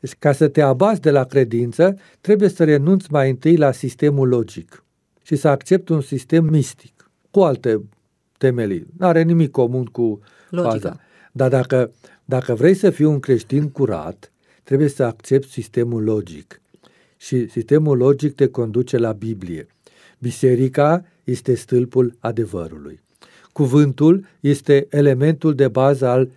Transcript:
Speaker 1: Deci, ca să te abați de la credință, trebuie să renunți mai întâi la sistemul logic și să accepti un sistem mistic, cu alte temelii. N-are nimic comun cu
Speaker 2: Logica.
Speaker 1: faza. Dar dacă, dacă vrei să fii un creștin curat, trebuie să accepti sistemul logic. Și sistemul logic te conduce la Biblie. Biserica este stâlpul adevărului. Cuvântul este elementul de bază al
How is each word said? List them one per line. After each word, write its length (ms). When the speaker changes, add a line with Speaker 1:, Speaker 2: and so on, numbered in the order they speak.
Speaker 1:
Deci, 180
ca 140
să 160
te 120
abați 400
de 100
la 140
credință, 720
trebuie 280
să 160
renunți 480
mai 180
întâi 260
la 160
sistemul 560
logic 560
și 140
să 120
accepti 440
un 80
sistem 440
mistic, 680
cu 100
alte 420
temelii. 480
N-are 240
nimic 280
comun 340
cu 360
Speaker 2:
Logica. 200
Speaker 1:
faza. 300
Dar 180
dacă, 420
dacă 300
vrei 200
să 160
fii 140
un 160
creștin 480
curat, 640
trebuie 260
să 160
accepti 460
sistemul 520
logic. 580
Și 320
sistemul 480
logic 380
te 120
conduce 500
la 160
Biblie. 540
Biserica 840
este 300
stâlpul 640
adevărului. 840
Cuvântul 720
este 500
elementul 640
de 140
bază 380
al 300